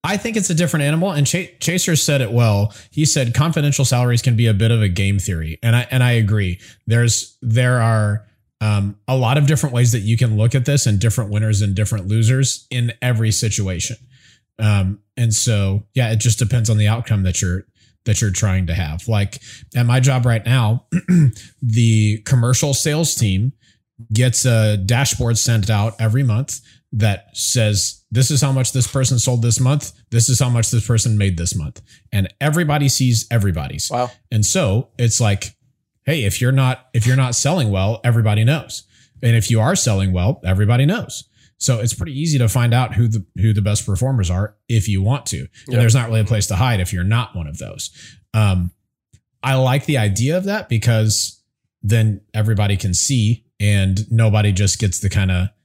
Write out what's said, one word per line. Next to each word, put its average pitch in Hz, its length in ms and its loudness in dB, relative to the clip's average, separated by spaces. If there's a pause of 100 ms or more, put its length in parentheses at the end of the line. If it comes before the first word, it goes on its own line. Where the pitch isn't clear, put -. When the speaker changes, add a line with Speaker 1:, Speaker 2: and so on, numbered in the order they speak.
Speaker 1:
I 190 140 0
think 220 180 -4
it's 208 140 0
a 165 60 0
different 160 280 0
animal. 165 280 0
And 147 160 2
Ch-, - 320 -4
Chaser 175 360 0
said 143 260 2
it 107 100 -2
well. 107 420 2 (160)
He - 160 0
said 120 280 0
confidential 147 520 0
salaries 123 360 2
can 120 140 2
be 117 120 4
a 113 60 4
bit 113 180 2
of 113 100 2
a 104 80 2
game 98 300 0
theory. 80 440 -6
And 117 120 4
I, 123 160 0
and 127 120 2
I 123 100 4
agree. 104 460 0 (280)
There's, 117 540 0
there 123 400 2
are, 107 440 0 (340)
um, 101 380 -2 (100)
a 131 80 0
lot 127 220 2
of 147 100 2
different 143 260 0
ways 120 200 4
that 120 60 0
you 107 180 0
can 113 200 0
look 113 180 2
at 127 100 2
this 143 200 0
and 104 140 2
different 107 320 0
winners 107 300 0
and 101 120 0
different 101 340 -2
losers 113 600 0
in 120 320 -4
every 113 300 0
situation. 98 680 -4 (600)
Um, 101 400 0 (180)
and 117 160 0
so, 101 500 0 (120)
yeah, 120 160 0
it 113 60 0
just 110 200 0
depends 113 320 0
on 110 80 2
the 107 100 2
outcome 107 360 0
that 90 180 -2
you're, 90 240 -4 (400)
that 104 160 0
you're 107 100 0
trying 92 360 0
to 82 80 -2
have. 82 320 -6
Like 101 320 -2 (360)
at 120 100 0
my 123 140 2
job 127 260 2
right 117 200 0
now, 117 400 0 (380)
<clears throat> - 380 -2
the 110 640 2
commercial 127 480 2
sales 151 420 -2
team 104 380 0 (600)
gets 123 320 2
a 110 320 2
dashboard 117 600 0
sent 110 320 0
out 107 300 0
every 117 240 2
month 120 360 -2 (340)
that 104 440 -2
says, - 720 -2
"This 123 200 2
is 143 100 2
how 139 100 0
much 131 220 -2
this 127 140 0
person 131 320 0
sold 120 240 0
this 113 160 2
month. 135 320 0 (180)
This 117 180 2
is 120 120 2
how 127 100 0
much 117 220 0
this 117 140 0
person 117 320 0
made 98 200 0
this 85 180 -6
month." 73 260 -8 (300)
And 98 160 -2 (140)
everybody 151 480 0
sees 123 400 0
everybody's. 82 600 -4
Speaker 2:
Wow. 123 180 -2 (220)
Speaker 1:
And 107 120 0
so 123 540 0
it's 117 240 0
like, 101 340 -2 (500)
hey, 147 180 -2
if 98 180 -2
you're 123 100 0
not, 131 440 0
if 110 100 0
you're 127 100 2
not 127 200 0
selling 139 340 0
well, 98 340 -2
everybody 110 400 2
knows. 143 400 -2 (380)
And 117 140 2
if 113 160 0
you 113 100 2
are 156 140 2
selling 98 360 0
well, 92 320 0
everybody 107 440 2
knows. - 380 -4 (340)
So 120 200 -2
it's 117 140 -2
pretty 143 260 -8
easy 151 200 0
to 113 100 2
find 120 240 2
out 123 220 0
who 117 120 2
the, 107 160 -2 (120)
who 104 180 2
the 104 80 0
best 104 240 -2
performers 107 460 -2
are 95 240 -4 (120)
if 113 200 0
you 98 160 0
want 127 240 -2
to. - 140 -8
And - 80 -14 (180)
Speaker 2:
Yeah. 120 120 0
Speaker 1:
there's 117 140 4
not 120 140 0
really 110 140 0
a 104 40 0
place 104 220 -2
to 104 80 -4
hide 117 240 0
if 90 120 -4
you're 87 120 -4
not 110 320 -2
one 82 100 -8
of 73 140 -12
those. - 320 -14 (420)
Um, 92 380 0 (720)
I 135 100 -2
like 131 320 0
the 143 140 0
idea 110 380 0
of 185 80 -4
that 202 240 -6
because 110 720 0 (440)
then 107 380 0 (120)
everybody 104 440 0
can 90 180 -4
see 117 500 0 (140)
and 101 520 0
nobody 107 400 2
just 95 280 0
gets 98 220 -2
to 98 80 -2
kinda 92 440 -2 (120)